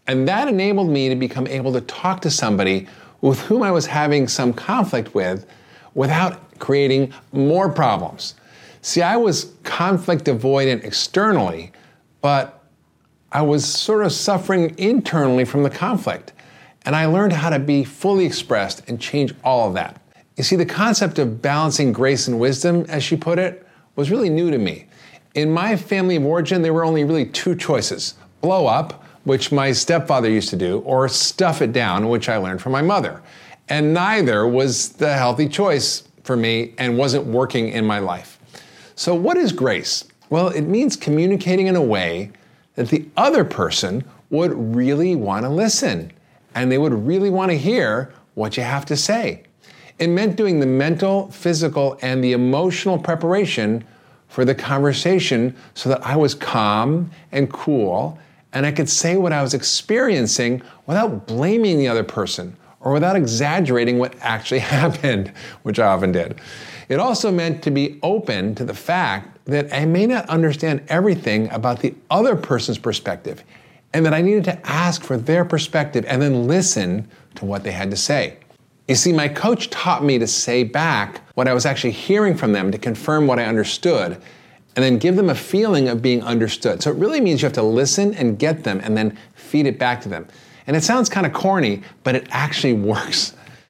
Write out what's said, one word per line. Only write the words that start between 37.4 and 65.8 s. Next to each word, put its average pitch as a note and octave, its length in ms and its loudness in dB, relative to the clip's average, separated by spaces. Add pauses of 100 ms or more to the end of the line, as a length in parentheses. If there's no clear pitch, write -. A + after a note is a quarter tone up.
in A2 180 -2
my G#2 140 0
life. F2+ 400 -6 (560)
So - 180 -2
what F#3 220 2
is D#4+ 160 2
grace? - 540 -2 (240)
Well, E3+ 180 2
it D#3 140 -2
means G#3 340 0
communicating F#3 720 0
in F#3 80 2
a E3+ 60 4
way G2 500 -2 (440)
that B2 120 -2
the D#3 180 0 (120)
other C4 260 4
person G2 600 -2 (240)
would E3 240 0 (200)
really C#3+ 440 2
want G2+ 260 -2
to C3 60 -2
listen, D3+ 640 -2 (420)
and B2+ 160 0
they C3 60 2
would C#3+ 160 2
really E3 360 0
want F#3+ 220 0
to D#3+ 60 0
hear C3+ 560 0 (220)
what G#2+ 200 -4
you B2+ 80 -4
have C#3 220 -4
to D3+ 100 -2
say. G3+ 480 -2 (560)
It E3 80 0
meant F#3 300 0
doing F#3 240 2
the C3+ 40 2
mental, E3+ 640 0
physical, D3+ 720 -2
and C3 220 -2
the B2+ 80 2
emotional D#3+ 640 0
preparation D#3+ 840 0 (460)
for B2+ 160 0
the A2 100 2
conversation C#3 1000 0 (180)
so - 160 -4
that C3+ 160 2
I C3 100 -2
was D3+ 180 4
calm A#2 800 0 (220)
and C#3 180 0
cool, B2 640 0 (360)
and C3+ 120 0
I D3 60 0
could D3 180 -2
say E3+ 280 0
what F3 160 2
I D3 80 0
was C3 120 -2
experiencing C3 1080 0 (240)
without E3+ 420 -2
blaming F3 500 0
the C3+ 120 2
other A2+ 160 0
person F2+ 500 -6 (240)
or C3+ 140 -2
without F3 240 2
exaggerating B2 840 0
what B2 220 -2
actually A#2+ 380 -2
<laughs> C3+ 200 -2
happened, C3+ 540 0 (300)
which G#2+ 160 -4
I A2 80 6